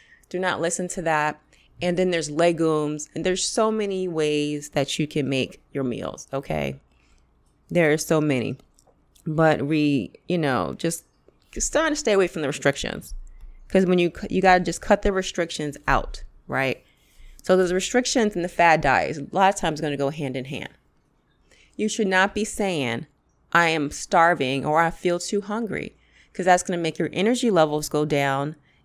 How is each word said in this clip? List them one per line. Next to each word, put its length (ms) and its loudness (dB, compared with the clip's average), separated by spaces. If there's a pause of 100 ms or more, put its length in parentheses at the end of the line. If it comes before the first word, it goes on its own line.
(280)
Do 100 -6
not 220 -2
listen 280 -2
to 140 -8
that. 380 0 (400)
And 160 0
then 140 2
there's 200 -2
legumes, 840 0
and 120 -6
there's 180 0
so 260 0
many 380 -2
ways 640 -2
that 280 -2
you 100 0
can 200 -2
make 340 -4 (120)
your 100 -4
meals, 480 -8
okay? 480 -6 (880)
There 220 4
are 60 2
so 240 0
many. 360 0 (720)
But 360 2
we, 500 0 (140)
you 100 0
know, 400 0
just, 260 -4 (480)
just 220 -6
trying 180 2
to 40 -2
stay 180 0
away 140 4
from 160 -6
the 40 -2
restrictions. 680 -4 (540)
'Cause 180 4
when 140 4
you 120 2
cu-, 180 -12
you 120 0
gotta 220 6
just 180 -6
cut 200 2
the 100 2
restrictions 680 -4 (100)
out, 360 -2 (240)
right? 360 -4 (600)
So 140 4
those 160 2
restrictions 640 0
and 80 -2
the 60 -4
fad 320 4
diet 300 2
is 60 -8
a 140 -10
lot 220 4
of 60 -6
times 220 -2
gonna 160 -4
go 120 0
hand 260 -6
in 100 -6
hand. 240 -10 (1040)
You 140 -2
should 180 -2
not 260 2
be 120 -2
saying, 600 -4 (440)
"I 180 4
am 220 -2
starving," 720 2
or, 140 2
"I 120 2
feel 280 -2
too 220 -4
hungry," 540 -8 (360)
'cause 140 -4
that's 180 6
gonna 180 -4
make 160 -2
your 140 -2
energy 400 2
levels 380 2
go 160 0
down, 500 0 (300)